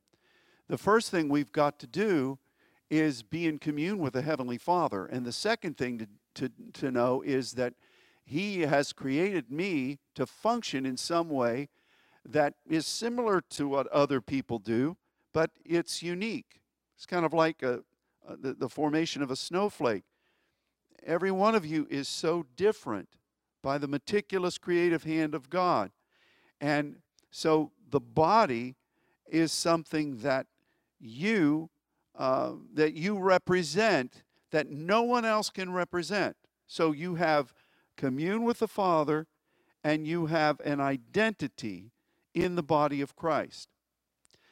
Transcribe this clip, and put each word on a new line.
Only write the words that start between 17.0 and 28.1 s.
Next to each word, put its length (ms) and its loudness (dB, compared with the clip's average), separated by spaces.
kind 200 0
of 80 0
like 300 2
a, 180 0
a, 80 -14
the, 180 -6
the 160 -6
formation 520 -2
of 100 -4
a 40 -4
snowflake. 680 -2
Every 260 0
one 240 4
of 100 2
you 240 -2
is 200 -4
so 360 -2
different 500 -2
by 160 -2
the 100 -4
meticulous 720 -2
creative 460 2
hand 300 -2
of 160 -6
God. 420 0
And 380 0
so 400 2
the 120 2
body 720 2